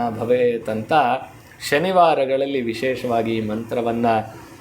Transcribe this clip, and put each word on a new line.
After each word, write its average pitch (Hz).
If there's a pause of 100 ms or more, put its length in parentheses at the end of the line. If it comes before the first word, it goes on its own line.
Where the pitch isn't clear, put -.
(100)
ಭವೇತ್ 117
ಅಂತ 113 (760)
ಶನಿವಾರಗಳಲ್ಲಿ 139
ವಿಶೇಷವಾಗಿ 117
ಈ 110
ಮಂತ್ರವನ್ನು 117 (460)